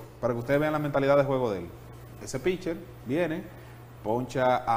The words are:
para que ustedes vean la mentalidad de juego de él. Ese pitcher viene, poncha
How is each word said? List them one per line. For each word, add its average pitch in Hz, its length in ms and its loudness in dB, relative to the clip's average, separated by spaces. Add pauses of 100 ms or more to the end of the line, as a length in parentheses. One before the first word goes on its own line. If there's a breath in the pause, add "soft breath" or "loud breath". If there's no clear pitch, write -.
(200)
para 120 140 2
que 120 60 -2
ustedes 139 200 2
vean 151 140 2
la 151 40 0
mentalidad 139 380 4
de 139 80 8
juego 131 260 2
de 92 100 -2
él. 85 60 -10 (560)
Ese 117 160 -8
pitcher 175 380 -2 (300)
viene, 160 380 0 (600 soft breath)
poncha 127 580 2 (140)